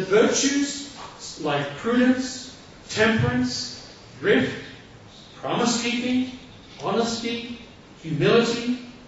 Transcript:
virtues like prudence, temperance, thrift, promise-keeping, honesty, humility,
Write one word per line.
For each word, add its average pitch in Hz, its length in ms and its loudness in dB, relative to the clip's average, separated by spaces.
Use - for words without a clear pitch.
virtues 269 880 2
like 143 360 -4
prudence, 247 800 0
temperance, 233 1000 0
thrift, 214 340 2
promise-keeping, 240 920 0
honesty, 233 760 -2
humility, 196 760 2